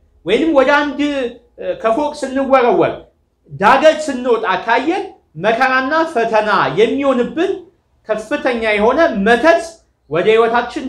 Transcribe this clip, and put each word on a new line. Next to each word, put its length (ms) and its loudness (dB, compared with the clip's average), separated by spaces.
ወይንም 280 0
ወደ 200 4
አንድ፣ 260 -2
እ፣ 100 -14
ከፎቅ 400 -2
ስንወረወር፣ 760 2
ዳገት 500 4
ስንወጣ 440 -2
ካየን 440 -2
መከራና 580 0
ፈተና 420 -2
የሚሆንብን 760 0
ከፍተኛ 640 -4
የሆነ 280 2
መተት 440 2
ወደ 180 0
ህይወታችን 600 0